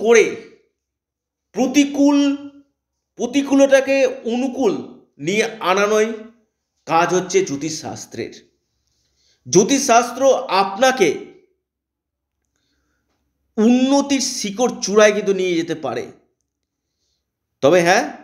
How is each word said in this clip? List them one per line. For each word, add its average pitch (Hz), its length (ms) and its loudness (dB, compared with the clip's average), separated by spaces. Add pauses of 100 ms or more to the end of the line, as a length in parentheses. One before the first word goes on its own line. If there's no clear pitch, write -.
করে 220 240 6 (1300)
প্রতিকূল, 277 640 2 (1000)
প্রতিকূলতাকে 269 800 2 (280)
অনুকূল 247 480 -2 (480)
নিয়ে 202 240 -2 (180)
আনানোই 208 460 0 (800)
কাজ 170 280 0
হচ্ছে 180 280 -2
জ্যোতিষশাস্ত্রের। 139 920 -10 (1120)
জ্যোতিষশাস্ত্র 233 760 2 (340)
আপনাকে 220 520 0 (2500)
উন্নতির 262 720 2
শিকড় 214 500 -4
চূড়ায় 208 360 4
কিন্তু 196 180 -2
নিয়ে 185 260 -2
যেতে 160 160 -6 (100)
পারে। - 180 -8 (1600)
তবে 170 200 4
হ্যাঁ, 190 220 2 (180)